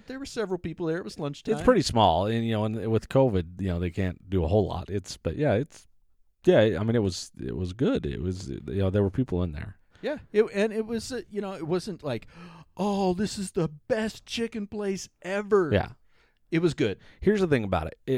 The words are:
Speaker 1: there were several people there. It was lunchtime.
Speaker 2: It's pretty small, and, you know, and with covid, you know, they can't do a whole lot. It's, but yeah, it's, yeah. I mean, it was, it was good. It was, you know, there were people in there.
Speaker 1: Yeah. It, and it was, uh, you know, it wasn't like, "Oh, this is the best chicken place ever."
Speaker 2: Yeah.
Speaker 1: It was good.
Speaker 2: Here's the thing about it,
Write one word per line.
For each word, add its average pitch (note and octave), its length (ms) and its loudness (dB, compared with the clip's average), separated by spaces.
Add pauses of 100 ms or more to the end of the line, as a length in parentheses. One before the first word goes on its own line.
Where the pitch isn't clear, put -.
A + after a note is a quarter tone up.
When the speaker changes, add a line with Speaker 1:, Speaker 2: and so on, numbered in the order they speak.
Speaker 1:
there C4 140 -10
were C#4 60 -10
several F#3+ 340 -4
people E3+ 260 -6
there. D#3+ 120 0
It F#3+ 40 -6
was - 160 -12
lunchtime. C#3+ 380 -4
Speaker 2:
It's D3 80 -8
pretty A#3+ 180 8
small, G2 440 6
and, A2+ 200 0
you A2+ 60 0
know, G#2+ 120 2
and A2 280 -2
with A2 160 2
covid, F#2+ 520 2
you G2+ 60 -2
know, F2 140 0
they F2+ 100 -2
can't F2+ 400 -4
do F2+ 140 2
a - 20 0
whole F#2+ 220 2
lot. E2+ 220 -8
It's, - 260 -6
but E2 180 -4
yeah, C3 200 2
it's, - 340 -4 (560)
yeah. A2+ 340 6
I G#2 60 -2
mean, A2+ 100 2
it A#2 80 2
was, F#2+ 300 -4 (120)
it B1 120 -6
was F2+ 160 -4
good. C#3 340 0
It C#2 160 -4
was, F#2 260 -6
you C2 120 -8 (180)
know, F#2+ 120 2
there G2+ 120 2
were G2 80 2
people F#2 320 -2
in F2 80 -2
there. D2+ 240 -12 (260)
Speaker 1:
Yeah. C4+ 180 -6 (140)
It, G#3 120 4 (100)
and G#3 180 0
it A3 140 -4
was, A3+ 240 -6
uh, A#3+ 180 -8
you G3+ 120 -8
know, G3 140 -8
it D#3+ 120 -8
wasn't F3 380 -4
like, A#2+ 240 -6 (480)
"Oh, G3 360 0
this F#3+ 260 -2
is F#3+ 140 -6
the D#3+ 180 0 (180)
best A3 360 -2
chicken A3+ 440 -6
place G3+ 400 -4 (140)
ever." G3 500 2
Speaker 2:
Yeah. F#2 160 2 (640)
Speaker 1:
It E3 120 2
was D#3+ 120 2
good. G#2+ 240 0 (220)
Speaker 2:
Here's G3+ 200 4
the F#3 80 2
thing B2+ 160 2
about F2 240 0
it, - 100 -12 (200)